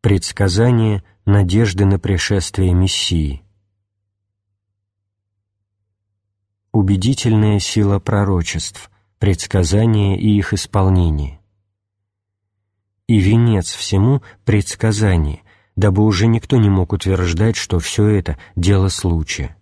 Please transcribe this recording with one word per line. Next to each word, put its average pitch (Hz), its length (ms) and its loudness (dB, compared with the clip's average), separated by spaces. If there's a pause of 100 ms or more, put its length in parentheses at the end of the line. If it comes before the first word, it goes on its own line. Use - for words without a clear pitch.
Предсказание 104 1040 0 (220)
надежды 101 580 2
на 98 140 2
пришествие 92 720 -2
Мессии. 85 720 -2 (3250)
Убедительная 107 880 0
сила 101 400 0
пророчеств, 95 920 -4 (280)
предсказания 101 1000 0
и 104 220 2
их 98 160 -2
исполнение. 87 840 0 (1700)
И 110 120 2
венец 107 560 2
всему — 113 480 0 (240)
предсказание, 101 960 0 (340)
дабы 98 260 2
уже 107 240 2
никто 113 300 0
не 107 140 2
мог 95 240 0
утверждать, 92 600 -2
что - 220 -4
все 104 280 -2
это – 95 320 -2 (180)
дело 95 320 2
случая. 82 720 -4